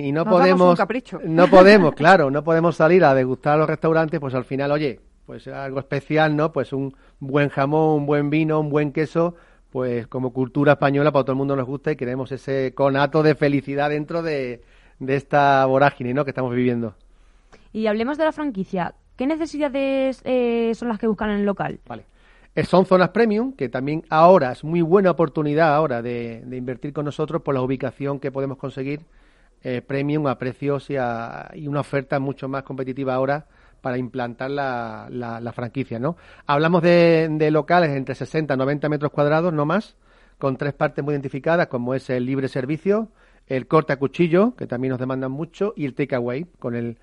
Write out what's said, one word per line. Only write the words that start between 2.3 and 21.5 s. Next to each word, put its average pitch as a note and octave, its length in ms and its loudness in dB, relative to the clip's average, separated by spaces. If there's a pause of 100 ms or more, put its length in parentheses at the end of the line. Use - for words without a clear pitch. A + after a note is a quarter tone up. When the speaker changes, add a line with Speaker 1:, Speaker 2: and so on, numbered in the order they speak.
Speaker 1:
no C#3+ 120 -2
podemos E3 340 2
salir E3+ 280 6
a C#3 100 6
degustar C3 400 0
a - 40 2
los D#3 100 2
restaurantes, D#3+ 520 0
pues C3+ 140 -8
al B2+ 100 -2
final, C#3 280 -4
oye, D3 280 -4 (260)
pues B2 220 -18
algo C3+ 320 -10
especial, D3+ 540 0
¿no? D3+ 180 0
Pues - 200 -4
un C3+ 220 -6 (240)
buen C#3 320 0
jamón, D3+ 500 2
un C#3+ 60 -4
buen D3 240 0
vino, D#3 280 0
un D3+ 120 -2
buen D3 220 0
queso, E3 420 -2 (360)
pues A#2+ 360 -4
como B2+ 260 -6
cultura C#3 400 2
española, C#3+ 400 2
para C#3 120 2
todo C3+ 80 -4
el C3 60 -2
mundo C#3 180 -2
nos B2+ 100 -4
gusta C#3 260 -6
y D3 40 -4
queremos B2+ 360 -6
ese C3+ 420 -4
conato C#3 480 2
de D3+ 120 4
felicidad C#3+ 560 -2
dentro D3+ 320 -6
de, C3+ 400 -6 (360)
de C3+ 180 -2
esta C#3 500 2
vorágine, C3 480 2
¿no? C#3+ 100 0
que C3+ 60 -8
estamos B2+ 240 -6
viviendo. A#2+ 400 -2 (760)
Speaker 3:
Y A3 140 -4
hablemos A3+ 320 -2
de D#4+ 60 0
la D#4 80 0
franquicia. G3 640 -6 (220)
¿Qué B3+ 100 -4
necesidades, C#4 960 -2
eh, A#3 500 0
son A#3+ 140 -8
las G#3+ 100 -4
que - 80 -4
buscan G#3+ 240 -2
en G3+ 100 -2
el G3+ 40 0
local? F#3+ 420 -4